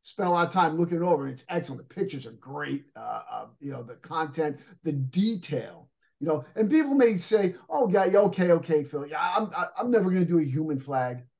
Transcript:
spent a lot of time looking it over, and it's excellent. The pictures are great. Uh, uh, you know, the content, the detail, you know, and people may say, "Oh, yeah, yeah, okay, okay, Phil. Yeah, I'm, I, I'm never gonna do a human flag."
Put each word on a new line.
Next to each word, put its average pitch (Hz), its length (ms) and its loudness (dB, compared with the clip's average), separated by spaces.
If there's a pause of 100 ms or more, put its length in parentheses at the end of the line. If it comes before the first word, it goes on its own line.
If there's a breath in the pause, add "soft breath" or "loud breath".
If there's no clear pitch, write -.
spent - 260 -4
a - 20 2
lot 170 160 4
of 170 60 -8
time 165 240 2
looking 170 220 0
it 170 40 -2
over, 165 220 2
and 135 80 -8
it's 131 160 -16
excellent. 170 400 -6
The - 40 -20
pictures 147 320 -6
are 113 80 -16
great. 139 520 -8 (100)
Uh, 110 340 -10
uh, 110 180 -10 (120)
you 139 140 -10
know, 127 100 -10
the 117 120 -16
content, 151 680 -4 (240 loud breath)
the 156 80 -2
detail, 147 960 -2 (320)
you 160 80 -4
know, 151 160 -2 (100)
and 214 160 2
people 285 240 4
may 233 220 6
say, 196 400 0 (120)
"Oh, 262 200 2
yeah, 190 160 4
yeah, 196 140 6
okay, 180 340 4
okay, 156 320 2
Phil. 143 240 -6
Yeah, 165 280 -4
I'm, 214 200 -2
I, 180 100 -2 (100)
I'm 233 140 -2
never 196 200 4
gonna 180 140 2
do 170 140 2
a 156 60 2
human 147 340 -2
flag." 127 460 -4 (160)